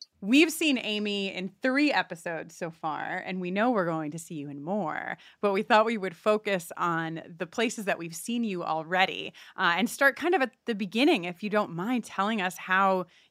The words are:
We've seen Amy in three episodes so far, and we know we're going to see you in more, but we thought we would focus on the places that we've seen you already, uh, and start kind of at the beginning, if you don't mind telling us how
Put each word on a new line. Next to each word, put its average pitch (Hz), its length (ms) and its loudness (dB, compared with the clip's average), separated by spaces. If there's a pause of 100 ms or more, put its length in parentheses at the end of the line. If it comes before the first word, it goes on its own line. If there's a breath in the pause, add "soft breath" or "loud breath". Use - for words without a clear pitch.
(220)
We've 285 300 6
seen 294 280 0
Amy 208 540 -2
in 185 180 -6 (100)
three 269 320 4
episodes 170 600 -4
so 165 160 -8
far, 160 520 -6
and 185 180 -6
we 180 100 -4
know 214 180 4
we're 202 160 2
going 160 260 -2
to 165 80 -10
see 170 160 -12
you 143 140 -8
in 143 140 -12
more, 175 540 -4 (220 soft breath)
but 202 140 2
we 214 80 0
thought 220 240 6
we 233 140 -2
would 180 160 -6
focus 208 640 0
on 165 440 -2 (160)
the 185 80 -4
places 226 400 -2
that 175 140 -2
we've 165 160 -10
seen 233 280 -4
you 185 200 -2
already, 165 680 0 (220 loud breath)
uh, 170 220 2
and 208 100 2
start 269 280 4
kind 349 180 2
of 311 80 4
at 254 100 0 (140)
the 233 100 -2
beginning, 220 500 2
if 175 180 -8
you 208 80 -4
don't 208 240 0
mind 220 280 -2
telling 208 380 -2
us 180 160 -4
how 185 480 2 (260 soft breath)